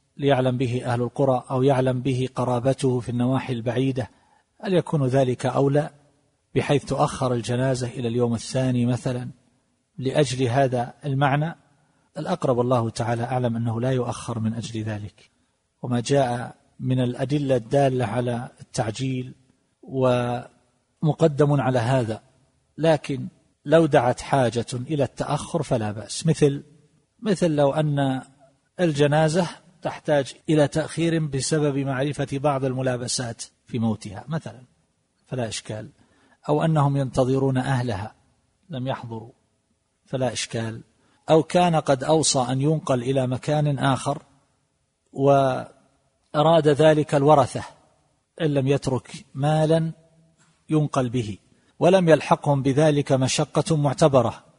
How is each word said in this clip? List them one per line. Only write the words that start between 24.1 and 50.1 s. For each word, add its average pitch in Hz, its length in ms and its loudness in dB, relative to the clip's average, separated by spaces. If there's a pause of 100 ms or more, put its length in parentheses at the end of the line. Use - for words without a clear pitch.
حاجة 120 520 0
إلى 135 320 -2
التأخر - 580 -4
فلا 107 300 -2
بأس، - 340 -8
مثل، 143 380 2 (580)
مثل 180 280 0
لو 143 220 2
أن 143 500 0 (580)
الجنازة 156 680 2 (360)
تحتاج - 520 -2 (140)
إلى 151 200 4
تأخير 160 580 -2
بسبب 139 520 -2
معرفة 139 540 -2
بعض 135 320 -2
الملابسات 127 800 -4 (220)
في 127 120 -6
موتها 107 500 -4
مثلًا 127 340 -8 (640)
فلا 123 220 -6
إشكال، 107 400 -10 (600)
أو 151 160 0
أنهم 143 320 2
ينتظرون 135 600 0
أهلها 123 560 -4 (560)
لم 131 160 -8
يحضروا 117 460 -10 (720)
فلا 127 280 -4
إشكال، 113 500 -6 (480)
أو 156 120 6
كان 175 340 2
قد 139 280 0
أوصى 143 460 2
أن 131 100 -2
ينقل 143 420 0
إلى 131 240 0
مكان 147 520 0
آخر 135 440 -2 (880)
وأراد 139 1600 2
ذلك 151 460 4
الورثة 139 500 4 (760)
إن 151 140 0
لم 131 120 0
يترك 131 460 -2 (220)
مالاً 156 580 2 (760)